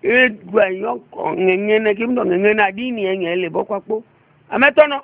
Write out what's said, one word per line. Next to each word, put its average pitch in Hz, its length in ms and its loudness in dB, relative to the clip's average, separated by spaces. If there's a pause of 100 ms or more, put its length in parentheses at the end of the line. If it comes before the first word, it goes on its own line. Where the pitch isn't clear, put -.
E 247 260 2
gba 202 400 0
yọ 190 220 -6 (200)
kọ 196 100 -12 (140)
ŋɛŋɛ 190 460 2
na 214 120 0
kí 202 140 -4
n 247 80 -2
dọ̀ 240 80 -2
ŋɛŋɛ 190 320 2
na 208 160 0
di 240 200 -8
ni 226 140 -6
ɛŋɛ 185 300 -4
lè 180 140 -4
bọ́ 160 160 -6
kpakpo. 214 380 -8 (480)
Ame 254 200 2
tɔnɔ. 285 320 4